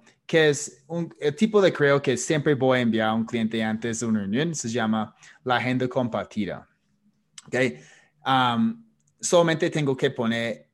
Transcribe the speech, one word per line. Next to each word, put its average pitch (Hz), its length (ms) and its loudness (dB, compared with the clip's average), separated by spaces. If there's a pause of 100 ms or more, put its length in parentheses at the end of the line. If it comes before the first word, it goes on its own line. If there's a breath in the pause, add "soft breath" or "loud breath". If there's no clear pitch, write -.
(260 soft breath)
que 156 240 4
es - 360 -6
un, 165 320 -8
el 147 160 -2
tipo 214 260 2
de 180 120 6
correo 143 280 2
que 135 160 0
siempre 151 380 0
voy 131 240 2
a 123 40 0
enviar 110 260 2
a 110 60 2
un 113 100 0
cliente 113 380 -2
antes 110 380 -4
de 120 60 -4
una 110 140 0
reunión, 127 340 -2
se 135 140 -8
llama 110 460 -2 (280 loud breath)
la 123 140 0
agenda 127 320 0
compartida, 107 800 -4 (800)
¿ok? - 100 -6 (640 loud breath)
Am, 120 640 0 (320)
solamente 165 520 2
tengo 143 260 0
que - 140 0
poner 117 640 -4